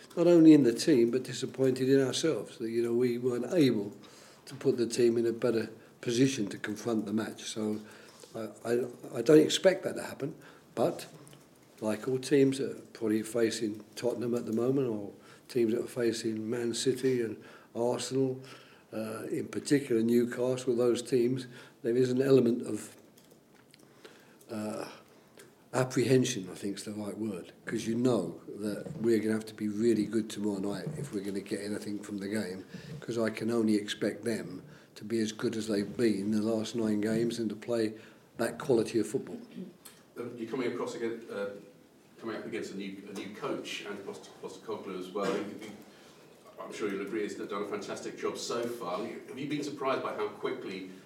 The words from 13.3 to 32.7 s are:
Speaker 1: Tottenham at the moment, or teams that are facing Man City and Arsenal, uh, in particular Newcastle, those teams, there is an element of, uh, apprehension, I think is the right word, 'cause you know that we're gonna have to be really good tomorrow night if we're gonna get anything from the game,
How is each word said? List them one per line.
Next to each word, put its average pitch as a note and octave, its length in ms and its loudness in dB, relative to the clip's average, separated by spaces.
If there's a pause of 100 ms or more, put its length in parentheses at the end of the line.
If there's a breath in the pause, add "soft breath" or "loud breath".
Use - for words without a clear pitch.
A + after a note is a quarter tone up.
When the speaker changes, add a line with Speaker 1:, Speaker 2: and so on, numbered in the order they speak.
Speaker 1:
Tottenham A#2+ 400 -2
at A#2 100 -2
the A2 80 -4
moment, B2+ 360 2
or G2+ 200 -6 (400 loud breath)
teams A2+ 240 2
that - 100 0
are A2+ 40 -6
facing A2 600 -2
Man A#2 280 -2
City C3 460 2
and G#2+ 140 -4 (400 loud breath)
Arsenal, B2+ 640 0 (540 loud breath)
uh, A2 360 -6
in B2 200 -2
particular A#2+ 520 2
Newcastle, A#2+ 720 2
those A#2 260 2
teams, B2+ 440 2 (380 loud breath)
there A#2+ 140 2
is B2+ 120 4
an B2+ 120 2
element B2+ 440 6
of, A2 240 -6 (1600 loud breath)
uh, G#2+ 340 -6 (880 loud breath)
apprehension, B2+ 800 2
I E2+ 40 -12
think G2 220 -6
is - 60 -12
the G#2+ 100 -8
right G#2 240 -8
word, G2+ 340 -6 (140)
'cause F#2+ 200 -4
you A#2 100 0
know A#2 400 2 (240)
that G#2 260 -6 (160)
we're A2+ 180 4
gonna A2 140 0
have G#2+ 140 -2
to - 60 -14
be G#2+ 140 -4
really G#2+ 380 2
good G#2+ 240 -2
tomorrow G2+ 300 -4
night F#2+ 280 -4 (100)
if - 160 -8
we're F#2+ 100 -4
gonna G2 180 -4
get G2+ 200 -6
anything G#2 380 -6
from G2+ 200 -8
the G2 80 -6
game, F#2 360 -4 (380 loud breath)